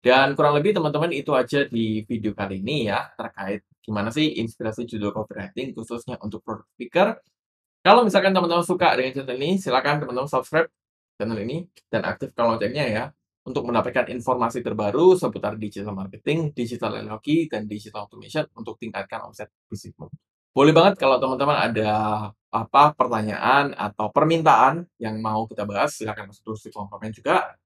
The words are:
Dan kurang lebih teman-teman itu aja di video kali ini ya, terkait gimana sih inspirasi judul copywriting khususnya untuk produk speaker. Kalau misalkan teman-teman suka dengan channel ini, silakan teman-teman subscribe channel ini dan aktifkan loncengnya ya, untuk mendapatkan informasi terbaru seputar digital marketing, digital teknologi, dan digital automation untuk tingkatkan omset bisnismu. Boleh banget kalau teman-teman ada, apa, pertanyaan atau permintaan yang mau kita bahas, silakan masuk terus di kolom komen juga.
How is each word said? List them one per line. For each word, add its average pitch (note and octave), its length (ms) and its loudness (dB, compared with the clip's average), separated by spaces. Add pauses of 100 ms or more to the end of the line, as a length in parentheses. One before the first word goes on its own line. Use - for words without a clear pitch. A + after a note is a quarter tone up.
Dan C3+ 320 6
kurang D3 240 4
lebih F3 160 2
teman-teman D#3+ 400 0
itu C#3 240 -4
aja B2+ 320 0
di A2 400 -2
video G#2+ 240 -4
kali G2 320 -6
ini B2 240 -2
ya, G#2 240 -4
terkait G#2 480 -8 (240)
gimana G#2+ 240 -2
sih D3+ 320 0
inspirasi A2+ 480 -6
judul G#2 240 -4
copywriting G#2+ 640 -10
khususnya A#2 480 -10
untuk G#2 160 -10
produk G#2+ 320 -12
speaker. F3 340 -2 (760)
Kalau A3 160 8
misalkan G3 320 4
teman-teman F3 320 2
suka F3+ 320 2
dengan B2+ 160 -2
channel C3 240 -6
ini, F3 240 0
silakan C#3+ 400 0
teman-teman C3 260 -4
subscribe D3+ 460 0 (480)
channel A2 160 -2
ini B2+ 320 -6 (240)
dan A2 160 0
aktifkan A#2 480 -2
loncengnya C#3 320 -2
ya, A2 140 -2 (440)
untuk C3 160 -4
mendapatkan A#2+ 480 0
informasi B2 480 -2
terbaru A2+ 560 4
seputar G#2+ 400 -4
digital G#2 400 -8
marketing, C#3+ 560 -4
digital A2+ 480 -4
teknologi, B2 480 -2
dan G#2+ 180 -6
digital G#2+ 400 -12
automation G#2+ 480 -6
untuk A2 240 -12
tingkatkan G2+ 480 -10
omset G#2 220 -16 (240)
bisnismu. - 400 -16 (420)
Boleh C#3+ 220 6
banget F#3 260 6
kalau C3+ 160 4
teman-teman C3+ 400 0
ada, G#2+ 340 0 (580)
apa, A2+ 340 4 (100)
pertanyaan A#2+ 800 0
atau G#2 360 -4
permintaan D#3 760 4 (160)
yang A2 160 -4
mau A2 320 -2
kita G#2+ 160 -6
bahas, G#2 320 -2
silakan G#2+ 320 -8
masuk G2 160 -20
terus G#2+ 200 -10
di G#2+ 80 -16
kolom G2+ 200 -12
komen G#2 160 -12
juga. D#3+ 560 -2